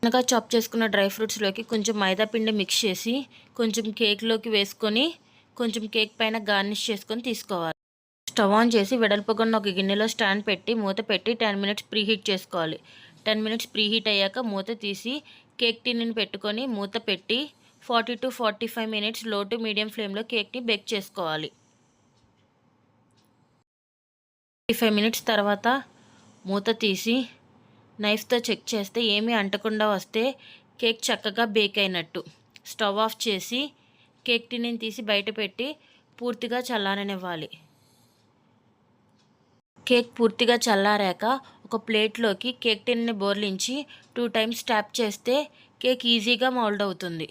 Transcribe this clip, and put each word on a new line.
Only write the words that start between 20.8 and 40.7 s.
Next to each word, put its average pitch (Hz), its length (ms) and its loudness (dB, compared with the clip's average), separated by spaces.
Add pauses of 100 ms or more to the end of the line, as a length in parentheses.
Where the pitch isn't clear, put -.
చేసుకోవాలి. 165 560 -4 (3000)
ఫార్టీ - 220 -2
ఫైవ్ 220 180 4
మినిట్స్ 226 320 0
తర్వాత 202 360 2 (840)
మూత 202 180 -2 (140)
తీసి 214 320 2 (920)
నైఫ్తో 214 320 0 (100)
చెక్ 208 240 -2
చేస్తే 208 280 -2 (160)
ఏమీ 220 260 0
అంటకుండా 214 520 -2
వస్తే 202 300 -2 (580)
కేక్ 226 260 0
చక్కగా 214 360 0 (140)
బేక్ 202 260 2
అయినట్టు. 180 380 -4 (500)
స్టవ్ 202 340 0
ఆఫ్ 220 200 -4
చేసి 214 340 -2 (680)
కేక్ 233 280 0
టిన్నుని 233 300 -4
తీసి 220 180 -8 (100)
బయట 202 180 0 (100)
పెట్టి 214 280 -4 (520)
పూర్తిగా 240 400 -4 (100)
చల్లారనివ్వాలి. 196 800 -4 (2500)
కేక్ 240 280 4
పూర్తిగా 233 380 4 (100)
చల్లారాక 202 600 2 (400)